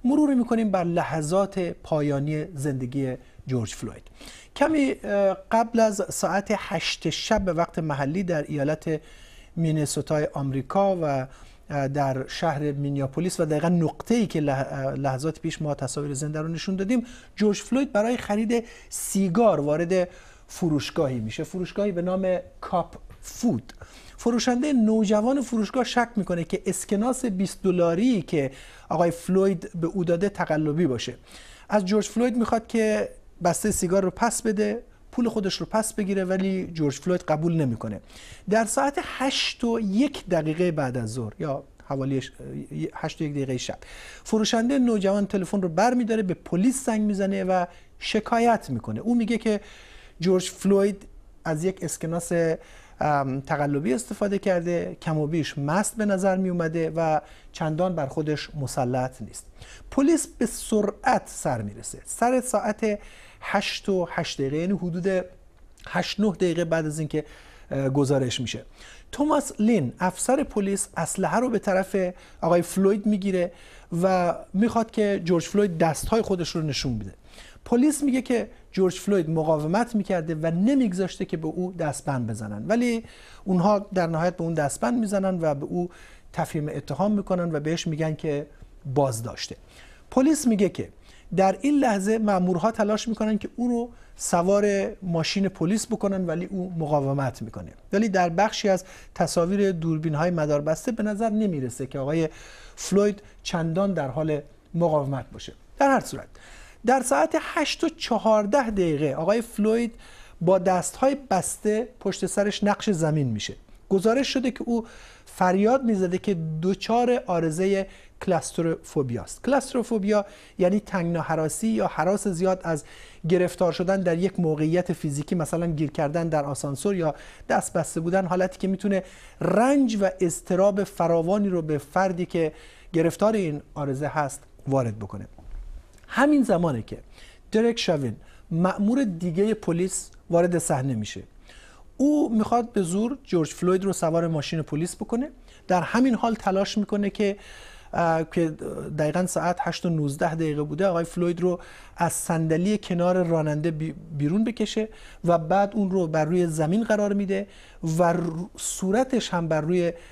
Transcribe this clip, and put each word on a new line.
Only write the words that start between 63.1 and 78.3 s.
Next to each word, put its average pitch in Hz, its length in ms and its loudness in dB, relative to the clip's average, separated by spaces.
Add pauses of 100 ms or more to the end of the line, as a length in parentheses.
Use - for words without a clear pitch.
هشت - 460 -2
و 185 220 2
هشت - 300 -4
دقیقه، 135 160 -2
یعنی 180 160 0
حدود 180 520 -2 (600)
هشت، - 320 -4
نه 208 120 2
دقیقه 170 340 0
بعد 165 200 0
از 151 140 -4
اینکه، 151 260 -2 (460)
اه، 135 180 0
گزارش 131 520 2
می‌شه، - 240 -8 (460)
توماس 294 480 2
لین، 208 400 4
افسر - 440 0
پلیس، 196 440 -2 (100)
اسلحه 175 420 0
رو 247 100 2
به 220 100 0
طرف 190 360 0 (460)
آقای 175 200 6
فلوید 196 440 2
می‌گیره 185 460 0 (500)
و 180 340 2 (180)
می‌خواد 226 380 2
که 202 320 0
جورج 165 200 2
فلوید 202 340 0
دست‌های 165 440 2
خودش 185 280 -2
رو 165 120 -4
نشون 131 380 -2
بده. 98 140 -10 (520)
پلیس 285 380 2
میگه 262 180 2
که 233 280 -2 (220)